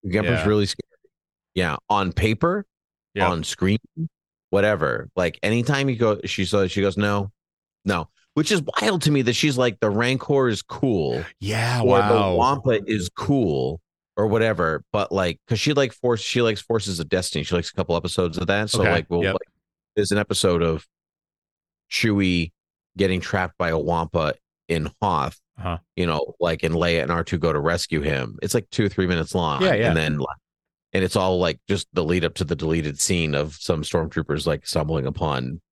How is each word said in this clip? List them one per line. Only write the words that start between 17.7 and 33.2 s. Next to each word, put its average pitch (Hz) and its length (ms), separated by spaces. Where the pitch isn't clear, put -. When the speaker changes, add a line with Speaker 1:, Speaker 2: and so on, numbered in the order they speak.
Speaker 1:
a - 40
couple 85 220
episodes 85 420
of 90 100
that. 104 220
So, 104 120
Speaker 2:
Okay, 85 100
Speaker 1:
like, 85 180
we'll, 87 120
Speaker 2:
yep. 95 120
Speaker 1:
like, - 140
there's 101 180
an 101 60
episode 92 440
of 80 240
Chewie 92 600
getting 92 240
trapped 92 380
by 87 120
a 82 80
Wampa 80 560
in 78 220
Hoth, 80 400
Speaker 2:
Uh-huh. 87 200
Speaker 1:
you 90 100
know, 76 340
like, 82 220
and 82 120
Leia 85 280
and 71 100
R 85 120
two 90 140
go 80 140
to 73 80
rescue 82 400
him. 69 420
It's, - 120
like, 117 160
two 110 160
or - 20
three 92 180
minutes 85 280
long. 80 280
Speaker 2:
Yeah, 185 120
yeah. 110 140
Speaker 1:
And 85 80
then, 76 220
like, 71 180
and 95 120
it's 90 120
all, 92 220
like, 87 300
just 98 240
the 87 120
lead 85 200
up 78 100
to - 100
the 76 120
deleted 78 440
scene 82 340